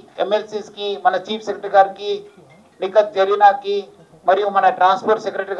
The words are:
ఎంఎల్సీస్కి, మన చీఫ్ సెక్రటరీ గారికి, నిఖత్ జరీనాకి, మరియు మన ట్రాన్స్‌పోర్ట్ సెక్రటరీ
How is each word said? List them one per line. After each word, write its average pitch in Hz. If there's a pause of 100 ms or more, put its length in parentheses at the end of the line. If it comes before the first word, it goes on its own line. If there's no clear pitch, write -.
(200)
ఎంఎల్సీస్కి, 202 (180)
మన 185
చీఫ్ 214
సెక్రటరీ 196
గారికి, 190 (680)
నిఖత్ 208
జరీనాకి, 202 (520)
మరియు 196 (100)
మన 190
ట్రాన్స్‌పోర్ట్ 214
సెక్రటరీ 196